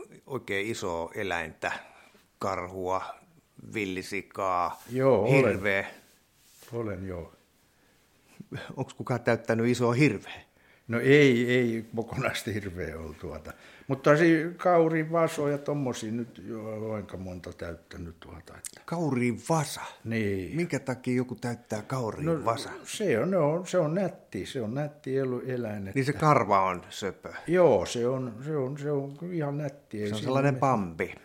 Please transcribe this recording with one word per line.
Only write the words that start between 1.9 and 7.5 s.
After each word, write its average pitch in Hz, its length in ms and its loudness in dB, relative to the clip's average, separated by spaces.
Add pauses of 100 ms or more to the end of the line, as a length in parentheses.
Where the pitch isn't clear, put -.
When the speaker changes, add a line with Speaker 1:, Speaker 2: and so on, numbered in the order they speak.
Speaker 1:
Karhua, 92 640 -4 (720)
villisikaa, 92 1080 -4 (100)
Speaker 2:
Joo, 127 300 6
olen. 113 120 4
Speaker 1:
hirveä? 98 520 2 (840)
Speaker 2:
Olen, 101 360 -6
joo. 85 240 -10 (1400)